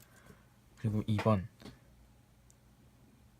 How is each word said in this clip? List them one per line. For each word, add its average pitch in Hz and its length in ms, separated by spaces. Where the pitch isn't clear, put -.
그리고 107 240
이 107 120
번, 104 280